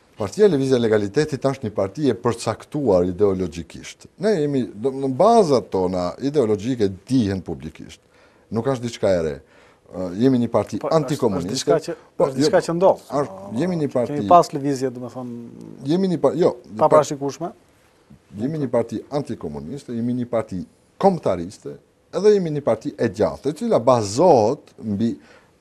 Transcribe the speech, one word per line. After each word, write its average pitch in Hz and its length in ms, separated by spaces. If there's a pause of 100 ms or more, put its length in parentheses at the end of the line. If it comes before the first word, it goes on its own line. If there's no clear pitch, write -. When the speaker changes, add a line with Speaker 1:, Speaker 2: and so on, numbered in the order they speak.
(200)
Speaker 1:
Partia 110 260
Lëvizje 135 320
e 120 60
Legalitetit 107 640
është 135 160
një 104 80
parti 117 380
e - 20
përcaktuar 113 960
ideologjikisht. 90 960 (160)
Ne 214 140
jemi, 143 340
do, 113 240
në 135 240
bazat 175 560
tona 90 380 (100)
ideologjike 117 720 (180)
dihen 101 320
publikisht. - 600 (500)
Nuk 117 160
është 123 160
diçka 113 240
e 90 160
re. 76 80 (560)
Ë, 90 200 (120)
jemi 127 220
një 113 100
parti 107 240
Speaker 2:
Po, 143 140
është, 160 80
Speaker 1:
antikomuniste. 107 500
Speaker 2:
është 123 80
diçka 165 300
që, 170 80 (180)
Speaker 1:
Po, 175 140
Speaker 2:
është 135 120
diçka 156 220
Speaker 1:
jo, - 60
Speaker 2:
që 165 100
ndodh. 180 240 (200)
Speaker 1:
është, 101 180 (240)
jemi 180 180
një 139 120
parti 131 260
Speaker 2:
Kemi 101 100
pas 170 240
lëvizje, 135 400
domethënë, 120 680 (260)
Speaker 1:
Jemi 185 240
një 147 80
pa-, 131 160
jo, 170 160 (240)
Speaker 2:
pa 147 160
parashikueshme. 143 560 (880)
Speaker 1:
Jemi 147 240
një 127 80
parti 117 400
antikomuniste, 113 880
jemi 120 240
një 120 80
parti - 320 (400)
kombëtariste, 139 760 (380)
edhe 202 220
jemi 175 180
një 147 80
parti 120 320
e 123 160
gjatë, 90 400
e 160 80
cila 220 240
bazohet 120 960
mbi, 110 380 (460)